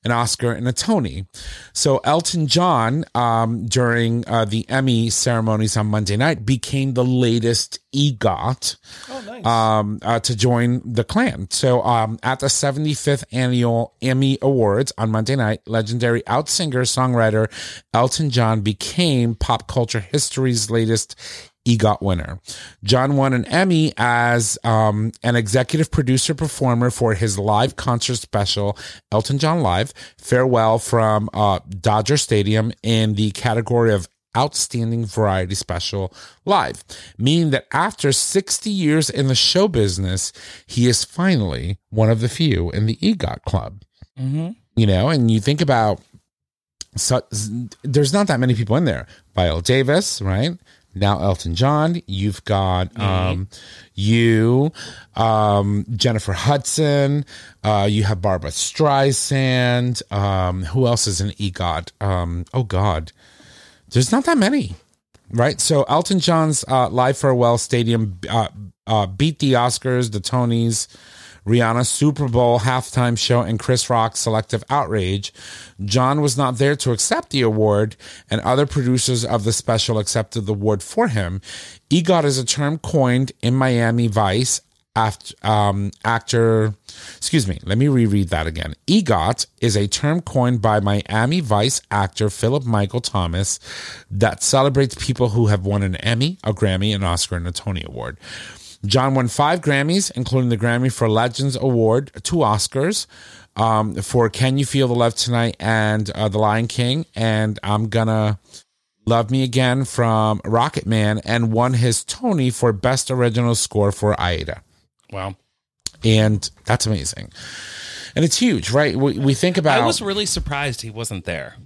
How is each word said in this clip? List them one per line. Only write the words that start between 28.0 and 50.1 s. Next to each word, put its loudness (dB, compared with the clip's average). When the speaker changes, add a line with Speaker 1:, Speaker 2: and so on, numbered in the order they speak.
Speaker 1:
special, -2
Elton 0
John 0
Live, 0
Farewell 2
from, 0
uh, 2
Dodger 2
Stadium 0
in 2
the 0
category 0
of -2
Outstanding -2
Variety 0
Special -6
Live, 0
meaning 2
that -2
after 0
sixty -2
years 0
in -2
the 2
show 2
business, -2
he 2
is 2
finally -2
one 4
of 2
the -2
few 0
in 0
the -2
egot -2
Club. -4
Speaker 3:
Mm-hmm. -4
Speaker 1:
You 4
know, 2
and 2
you 4
think 0
about, 2
so, 0
there's 2
not 4
that 0
many 4
people 0
in 2
there. -2
Viola 2
Davis, 0